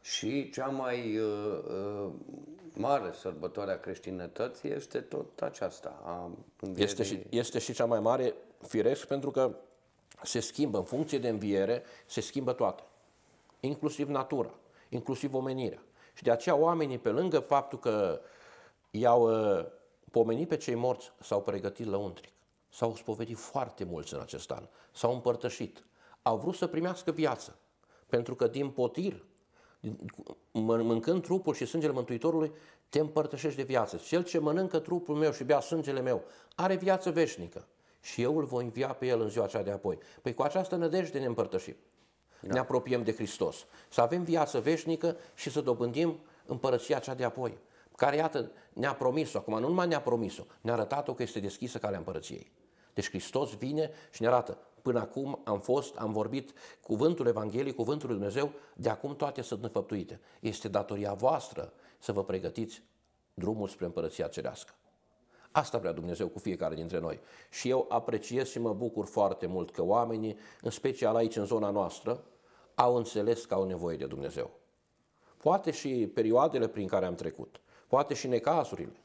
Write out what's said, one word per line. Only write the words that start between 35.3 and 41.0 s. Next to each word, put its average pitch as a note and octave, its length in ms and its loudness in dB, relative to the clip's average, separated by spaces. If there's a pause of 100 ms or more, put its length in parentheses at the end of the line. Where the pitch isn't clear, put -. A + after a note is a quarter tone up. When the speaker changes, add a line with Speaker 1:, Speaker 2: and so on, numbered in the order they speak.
Speaker 2:
și C#3+ 120 -4
bea C#3 160 6
sângele C#3 400 -2
meu B2+ 220 2 (320)
are F#3+ 200 2
viață F#3 360 2
veșnică D3+ 560 0 (340)
și - 220 -4
eu D3 160 4
îl D3+ 60 2
voi B2 200 -2
învia A#2+ 240 -2
pe C3 180 -4
el A#2+ 140 4
în A2 80 2
ziua G#2+ 180 2
cea G#2 160 -2
de G2 80 -2
apoi.” G2 280 -2 (240)
Păi B2 120 -2
cu - 80 0
această F#3 340 0
nădejde E3+ 420 0